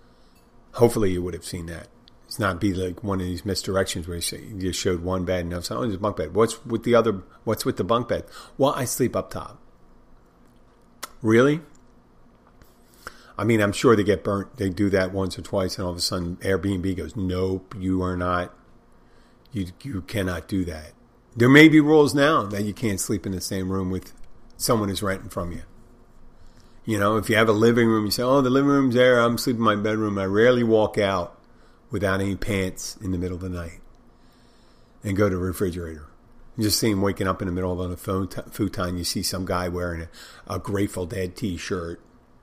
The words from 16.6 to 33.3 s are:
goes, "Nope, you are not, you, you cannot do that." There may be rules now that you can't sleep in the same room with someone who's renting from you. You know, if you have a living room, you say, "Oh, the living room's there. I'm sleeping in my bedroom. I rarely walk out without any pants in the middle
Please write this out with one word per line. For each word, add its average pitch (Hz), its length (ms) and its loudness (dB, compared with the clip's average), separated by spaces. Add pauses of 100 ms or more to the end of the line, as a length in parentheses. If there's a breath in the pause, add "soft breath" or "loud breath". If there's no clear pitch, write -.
goes, 80 180 -10
"Nope, 92 640 -4
you 92 240 0
are 90 140 -2
not, 90 360 -2 (1000 soft breath)
you, 95 140 -4 (160)
you 95 180 -8
cannot 90 480 -4
do 95 160 -2
that." 80 280 -10 (440)
There 117 120 6
may 151 200 12
be 156 100 8
rules 147 360 6
now 143 320 2
that 101 180 -4
you 104 80 -4
can't 98 260 -2
sleep - 280 -4
in 98 60 -4
the 92 100 -6
same 95 280 -4
room 95 200 -2
with 92 240 -8 (420)
someone 107 320 0
who's 95 140 -4
renting 95 260 -4
from 85 240 -6
you. 80 100 -12 (1200 soft breath)
You 107 120 -2
know, 104 200 2
if 95 100 -2
you 107 80 4
have 113 140 6
a - 20 4
living 113 360 4
room, 110 180 2
you 101 40 -4
say, 123 120 -4
"Oh, 135 180 4
the 131 80 2
living 139 220 2
room's 135 240 2
there. 123 260 6
I'm 117 160 2
sleeping 113 240 -2
in 117 40 2
my 107 120 4
bedroom. 107 420 -2
I 98 60 0
rarely 117 400 4
walk 110 320 4
out 98 420 0 (520 soft breath)
without 95 320 0
any 98 140 -2
pants - 640 -4
in 92 100 -4
the 90 60 -2
middle 90 180 -6